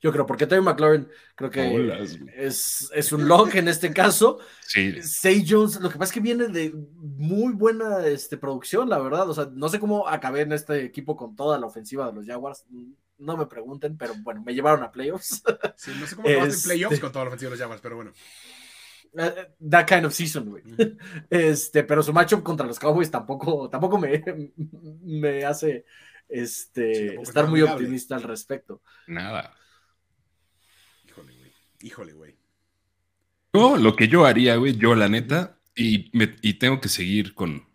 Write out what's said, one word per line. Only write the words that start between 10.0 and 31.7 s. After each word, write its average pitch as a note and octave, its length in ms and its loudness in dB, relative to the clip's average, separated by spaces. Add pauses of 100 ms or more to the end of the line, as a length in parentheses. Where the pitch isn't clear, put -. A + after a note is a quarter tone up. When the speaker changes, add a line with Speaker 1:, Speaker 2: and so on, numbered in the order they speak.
Speaker 1:
acabé D3 320 -4
en D3+ 120 -2
este D3 320 -4
equipo C#3+ 320 -8
con A2+ 200 -14
toda C#3+ 220 -2
la A#2+ 80 -8
ofensiva A2+ 400 -10
de A2+ 80 -8
los G#2 120 -16
Jaguars. B2+ 380 -12 (540)
No D3+ 180 -10
me D3+ 100 -6
pregunten, C#3 520 -12
pero A#2 240 -10
bueno, G#2+ 200 -12
me B2 120 -10
llevaron C#3 280 2
a A#2+ 80 -10
playoffs. C#3+ 520 -10 (180)
<laughs> - 160 -8
Speaker 3:
Sí, - 240 -16
no D3 60 -10
sé F3 100 -14
cómo - 120 -2
acabaste C#3+ 220 4
en C3+ 60 -4
Speaker 1:
Este F3 120 -4
Speaker 3:
playoffs E3+ 320 0
con C3+ 120 -8
toda C3 140 -4
la - 20 -8
ofensiva B2+ 220 -10
de B2 60 -12
los A#2+ 40 -10
Jaguars, A2+ 220 -12
pero A#2 140 -12
bueno. G#2+ 160 -16 (1040)
Speaker 1:
Eh, F3 320 -6 (220)
that F3 160 6
kind F3 200 4
of D3 80 -2
season, D#3 360 -6
güey. - 140 -18
Speaker 3:
Ujú. D#3 320 -2 (160)
Speaker 1:
<laughs> D#3+ 180 -14
Este, D#3 540 2
pero D3+ 180 2
su D3+ 100 0
matchup E3+ 300 4
contra D3+ 240 -4
los A#2 140 -8
Cowboys D#3 300 2
tampoco, C3+ 600 -4
tampoco F#3 280 0
me, D#3 260 0
<laughs> D#3 800 -12
me D3 420 -4
hace, D3 400 -2 (440)
este, A#2 680 -4
Speaker 3:
Sí, A2 120 -2
tampoco G2+ 160 -8
es - 60 -12
Speaker 1:
estar D3 200 2
muy D#3+ 120 4
Speaker 3:
amigable. D3+ 240 2
Speaker 1:
optimista B2+ 320 -6
al B2 80 -8
respecto. A2+ 580 -12 (240)
Speaker 2:
Nada. G2 480 -10 (1500)
Speaker 3:
Híjole, - 300 -20
güey. B2+ 160 -20 (300)